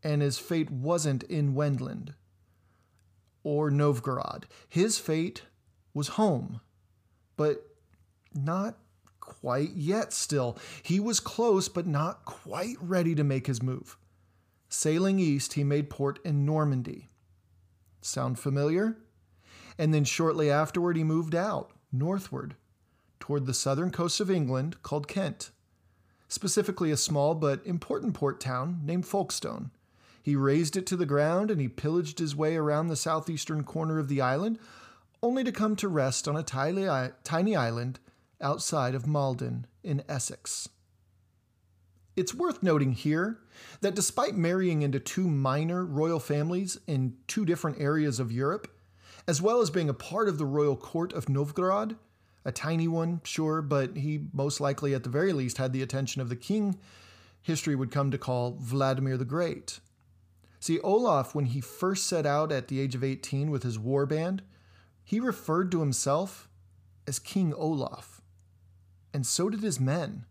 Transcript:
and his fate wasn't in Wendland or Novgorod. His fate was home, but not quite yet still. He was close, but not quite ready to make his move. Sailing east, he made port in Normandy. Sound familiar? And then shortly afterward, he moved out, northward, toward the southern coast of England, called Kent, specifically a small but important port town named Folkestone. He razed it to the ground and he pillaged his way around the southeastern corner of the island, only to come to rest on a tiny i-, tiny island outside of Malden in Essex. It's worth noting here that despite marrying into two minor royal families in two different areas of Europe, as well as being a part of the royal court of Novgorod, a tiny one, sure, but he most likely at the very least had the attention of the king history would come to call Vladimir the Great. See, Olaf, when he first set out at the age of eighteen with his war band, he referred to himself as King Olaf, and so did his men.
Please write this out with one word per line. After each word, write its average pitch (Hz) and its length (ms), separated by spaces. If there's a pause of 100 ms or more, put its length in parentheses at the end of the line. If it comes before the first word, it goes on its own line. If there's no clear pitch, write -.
and 147 200
his 143 180
fate 160 320
wasn't 147 520
in 143 300
Wendland 143 600 (1300)
or 151 260
Novgorod. 143 800 (220)
His 208 280
fate 160 460 (500)
was 147 160
home, 143 520 (760)
but 151 300 (680)
not 175 440 (420)
quite 135 520
yet 190 420
still. 127 440 (240)
He 185 200
was 220 180
close, 208 480
but 170 180
not 156 380
quite 196 560
ready 175 340
to 147 120
make 135 200
his 120 160
move. 127 360 (720)
Sailing 190 500
east, 143 340
he 143 120
made 143 240
port 139 340
in 143 220
Normandy. 147 640 (920)
Sound 127 380
familiar? 160 600 (800)
And 156 160
then 151 120
shortly 160 440
afterward, 160 460
he 160 80
moved 160 320
out, 180 360 (200)
northward, 139 640 (640)
toward 143 260
the 131 80
southern 139 380
coast 170 280
of 196 120
England, 143 500
called 147 260
Kent, - 440 (760)
specifically 190 600
a 147 80
small 151 380
but 147 300
important 190 480
port 139 260
town 139 440
named 175 220
Folkestone. - 680 (500)
He 147 140
razed 147 420
it 185 100
to 185 80
the 175 100
ground 160 460
and 170 80
he 135 80
pillaged 151 520
his 151 160
way 156 200
around 151 320
the 160 80
southeastern 156 680
corner 160 360
of 143 80
the 139 140
island, 170 360 (640)
only 254 220
to 240 80
come 214 260
to 208 100
rest 139 400
on 147 80
a 156 80
tiny 160 440
i-, 131 240 (120)
tiny 180 320
island 120 440 (420)
outside 139 540
of 123 100
Malden 127 600 (160)
in 143 240
Essex. - 640 (1500)
It's 185 180
worth 320 300
noting 147 300
here 170 460 (420)
that 196 140
despite 240 400
marrying 175 460
into 139 180
two 185 280
minor 156 580
royal 160 340
families 170 680
in 131 280 (120)
two 214 180
different 165 360
areas 147 380
of 120 120
Europe, 143 400 (560)
as 160 140
well 233 200
as 190 80
being 160 200
a 131 40
part 202 360
of 160 80
the 151 80
royal 139 320
court 170 340
of - 160
Novgorod, 185 680 (480)
a 127 80
tiny 165 340
one, 165 380
sure, 160 360
but 139 360
he 151 360
most 143 280
likely 139 320
at 127 100
the 127 60
very 165 240
least 131 240
had 131 160
the 131 80
attention 135 400
of 120 80
the 120 80
king 202 420 (640)
history 156 340
would 131 160
come 139 200
to 139 60
call 123 420
Vladimir 131 580
the 127 80
Great. 160 560 (800)
See, 165 180
Olaf, 190 560
when 143 120
he 127 120
first 185 480
set 160 180
out 151 260
at 131 180
the 135 100
age 135 160
of 127 80
eighteen 139 480
with 135 120
his 117 140
war 135 280
band, 165 360 (640)
he 208 160
referred 185 520
to 170 100
himself 147 680 (560)
as 139 140
King 180 340
Olaf, - 680 (920)
and 135 120
so 180 240
did 208 120
his 175 180
men. 131 520